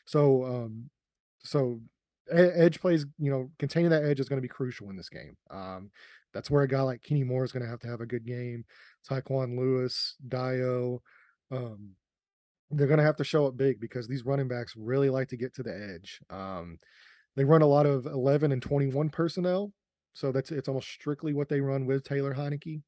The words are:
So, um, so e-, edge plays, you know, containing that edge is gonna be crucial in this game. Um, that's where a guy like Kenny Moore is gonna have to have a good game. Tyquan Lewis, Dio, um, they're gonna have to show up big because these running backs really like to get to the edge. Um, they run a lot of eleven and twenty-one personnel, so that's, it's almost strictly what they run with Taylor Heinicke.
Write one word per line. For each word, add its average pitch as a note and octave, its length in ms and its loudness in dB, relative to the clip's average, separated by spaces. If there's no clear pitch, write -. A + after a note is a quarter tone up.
So, C#3 400 6
um, A#2+ 440 -6
so B2 380 -2
e-, E3 40 0
edge F3 440 8
plays, E3 260 2
you C#3+ 140 0
know, C3 260 -2
containing E3+ 340 2
that D3+ 120 4
edge D3 160 2
is C3 100 -2
gonna C3+ 120 -2
be B2+ 60 -6
crucial A#2+ 420 -8
in F#2+ 80 -10
this F2 120 -14
game. - 280 -16
Um, F#2+ 420 -12
that's - 180 -6
where C#3+ 100 6
a C#3 60 2
guy C3+ 140 0
like C3 200 -2
Kenny D3 220 0
Moore B2+ 200 0
is B2 80 -4
gonna B2 160 -6
have A#2 120 -8
to B2 80 -12
have A#2 140 -8
a A#2 40 -8
good A2+ 200 -6
game. A#2+ 400 -8
Tyquan C3 480 -2
Lewis, B2+ 580 -2
Dio, B2+ 760 -2
um, G#2+ 440 -10
they're C#3+ 160 2
gonna D3+ 160 6
have D3+ 140 4
to - 80 -2
show D3 240 2
up B2 100 -4
big C3 220 2
because A2+ 280 -8
these B2+ 180 -6
running C#3 220 0
backs A#2+ 280 -8
really B2+ 340 0
like C3 200 -2
to B2+ 80 -8
get B2 180 -6
to B2+ 80 -8
the A2 100 -6
edge. G2 460 -12
Um, F2+ 480 -10
they C#3 100 2
run D#3 160 8
a D3+ 60 6
lot C#3+ 180 6
of C#3 200 0
eleven C#3+ 460 2
and B2+ 100 -2
twenty-one C#3+ 480 0
personnel, F3+ 600 -2
so C3+ 200 -4
that's, C3+ 180 -2
it's C#3+ 160 -6
almost C3+ 220 -4
strictly D3 440 -4
what C#3+ 140 -2
they C#3+ 140 0
run C3+ 240 0
with C3+ 180 0
Taylor C#3 300 -2
Heinicke. D3 540 -6